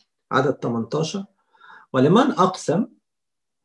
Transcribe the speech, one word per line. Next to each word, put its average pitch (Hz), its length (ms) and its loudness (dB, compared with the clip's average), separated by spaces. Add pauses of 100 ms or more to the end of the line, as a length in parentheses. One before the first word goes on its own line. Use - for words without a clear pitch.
(320)
عدد 135 220 0
تمنتاشر: 147 720 -6 (680)
"ولمن 180 380 4
أقسم 180 560 0 (760)